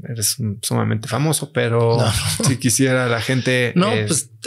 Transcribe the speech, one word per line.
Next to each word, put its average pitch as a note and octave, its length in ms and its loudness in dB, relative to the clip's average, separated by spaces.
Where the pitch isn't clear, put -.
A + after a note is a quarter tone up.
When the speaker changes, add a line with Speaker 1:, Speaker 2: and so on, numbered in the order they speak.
Speaker 1:
eres A2+ 300 -4
un, G#2+ 240 -4
sumamente A2 460 -2
famoso, D3 440 -2
pero A#2 460 2
Speaker 2:
No, A#2+ 60 2
no. - 440 -2
Speaker 1:
si B2+ 100 2
quisiera B2+ 500 2
la A#2 120 0
gente, B2+ 540 0
Speaker 2:
No, F#3+ 180 2
Speaker 1:
eh, G#2+ 140 0
Speaker 2:
pues, - 240 -4